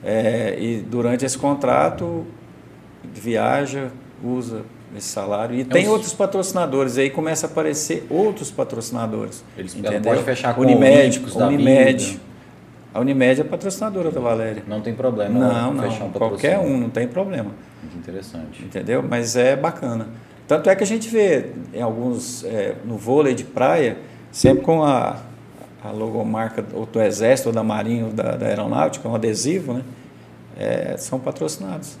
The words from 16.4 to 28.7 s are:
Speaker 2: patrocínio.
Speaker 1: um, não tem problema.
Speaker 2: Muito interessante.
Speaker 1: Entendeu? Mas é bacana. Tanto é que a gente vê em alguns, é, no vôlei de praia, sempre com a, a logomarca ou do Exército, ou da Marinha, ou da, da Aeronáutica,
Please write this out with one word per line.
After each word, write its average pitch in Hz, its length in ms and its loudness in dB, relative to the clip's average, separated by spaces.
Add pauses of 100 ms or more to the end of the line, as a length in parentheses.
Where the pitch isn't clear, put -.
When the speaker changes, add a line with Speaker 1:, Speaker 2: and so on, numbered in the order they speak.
Speaker 2:
patrocínio. 139 200 2
Speaker 1:
um, 127 60 0
não 117 80 -2
tem 117 180 -2
problema. 151 440 -4 (320)
Speaker 2:
Muito - 160 -14
interessante. 87 640 -14
Speaker 1:
Entendeu? 107 440 -4
Mas 117 280 -2
é 127 200 4
bacana. 135 520 -4 (400)
Tanto 156 240 4
é 190 40 8
que 202 80 0
a 202 40 0
gente 220 200 -2
vê 190 440 2 (200)
em 110 120 -6
alguns, 117 600 -4
é, 101 400 -2
no 113 140 -6
vôlei 127 380 2
de - 80 -6
praia, 135 540 2 (340)
sempre - 320 4
com 165 200 4
a, 139 340 2 (680)
a 104 80 -10
logomarca 110 800 -4
ou 113 140 -6
do 113 120 -2
Exército, 110 500 4
ou 113 40 -2
da 113 100 0
Marinha, 110 440 0
ou 110 40 -6
da, - 240 -2
da 113 120 -4
Aeronáutica, 113 600 0